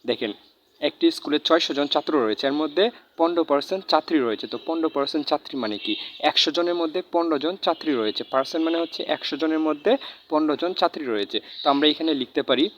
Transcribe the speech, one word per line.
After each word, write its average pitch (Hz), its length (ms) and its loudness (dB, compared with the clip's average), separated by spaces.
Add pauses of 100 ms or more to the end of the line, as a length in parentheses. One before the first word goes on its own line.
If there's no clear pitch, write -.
(100)
দেখেন 117 220 -2 (480)
একটি 156 300 0
স্কুলে 151 360 -2
ছয়শো - 280 2
জন 143 200 0
ছাত্র 151 180 0 (120)
রয়েছে, 107 220 0
এর 135 60 2
মধ্যে 151 320 0 (320)
পনেরো 170 280 2
পার্সেন্ট 147 460 0
ছাত্রী 156 280 2
রয়েছে। 117 340 0
তো 123 40 -8 (100)
পনেরো 160 220 0
পার্সেন্ট 143 420 -2
ছাত্রী - 320 -2
মানে 107 220 -4
কি? 107 80 -2 (380)
একশো - 260 2
জনের 175 260 0
মধ্যে 165 180 -2 (140)
পনেরো 170 240 2
জন 156 160 -2 (100)
ছাত্রী 156 360 0
রয়েছে। 107 220 -2 (100)
পার্সেন্ট 135 340 0
মানে 165 160 0
হচ্ছে - 200 -8
একশো - 340 -4
জনের 160 320 0
মধ্যে 151 240 0 (360)
পনেরো 151 280 0
জন 170 140 -4 (100)
ছাত্রী 165 240 0
রয়েছে। 107 340 -2 (240)
তো - 100 0
আমরা 143 160 4
এখানে 160 260 0
লিখতে 135 280 -2
পারি 131 220 2 (120)